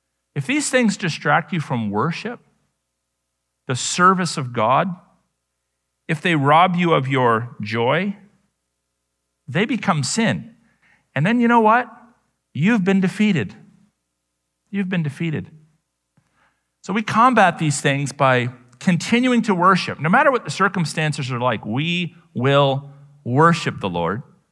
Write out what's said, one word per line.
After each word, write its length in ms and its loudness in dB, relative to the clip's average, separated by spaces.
If 100 -6
these 240 -2
things 260 2
distract 560 -2
you 80 -4
from 300 -4
worship, 500 -4
the 80 -4
service 600 0
of 160 -8
God, 420 0
if 140 -4
they 140 0
rob 400 4
you 180 0
of 140 0
your 540 0
joy, 560 -2
they 180 -2
become 380 -2
sin. 520 -4
And 100 0
then 140 0
you 80 2
know 140 4
what? 280 2
You've 300 2
been 160 2
defeated. 560 0
You've 200 -4
been 140 -2
defeated. 480 -6
So 80 -10
we 100 -2
combat 580 4
these 200 0
things 320 -2
by 380 2
continuing 640 2
to 120 0
worship. 460 2
No 80 -2
matter 220 4
what 120 -2
the 80 -10
circumstances 800 -2
are 80 -4
like, 260 -2
we 500 -4
will 560 2
worship 560 2
the 100 -4
Lord. 340 -4